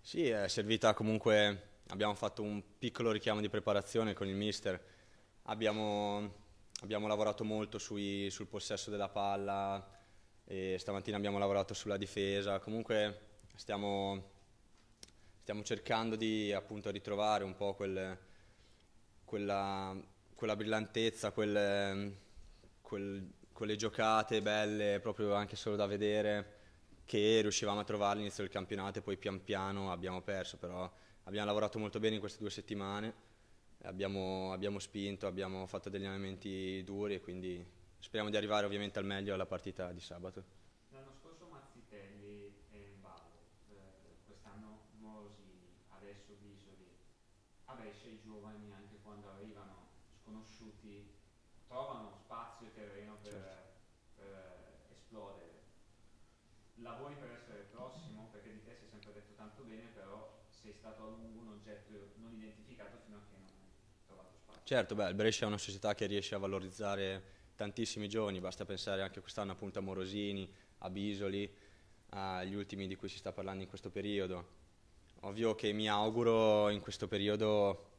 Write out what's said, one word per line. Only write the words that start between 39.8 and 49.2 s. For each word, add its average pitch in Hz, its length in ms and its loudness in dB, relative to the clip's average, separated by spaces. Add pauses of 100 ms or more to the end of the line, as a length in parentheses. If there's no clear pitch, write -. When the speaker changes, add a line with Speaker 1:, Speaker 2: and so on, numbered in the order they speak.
Speaker 1:
di 87 80 -10
sabato. 90 440 -10 (480)
Speaker 2:
L'anno 135 280 -20
scorso 165 280 -20
Mazzitelli 101 1080 -16 (160)
e 101 300 -18
Mbao, - 320 -20 (400)
eh, - 560 -20
quest'anno 107 600 -18 (100)
Morosini, 101 680 -18 (320)
adesso 101 420 -18
Bisoli. 95 540 -20 (720)
A 131 80 -14
Brescia 107 320 -14
i 107 160 -16
giovani, 104 500 -14
anche 104 300 -18
quando 101 300 -16